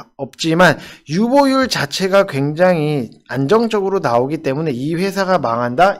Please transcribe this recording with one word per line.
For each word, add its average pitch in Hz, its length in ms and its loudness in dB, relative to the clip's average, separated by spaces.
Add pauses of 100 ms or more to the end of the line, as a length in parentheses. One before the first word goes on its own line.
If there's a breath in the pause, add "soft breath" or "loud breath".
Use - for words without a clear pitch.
(180)
없지만 160 580 2 (320 loud breath)
유보율 262 600 2
자체가 190 580 0
굉장히 151 840 0 (160)
안정적으로 196 720 0
나오기 135 420 0
때문에 151 280 -2
이 135 240 -4
회사가 185 440 -2
망한다? 123 600 0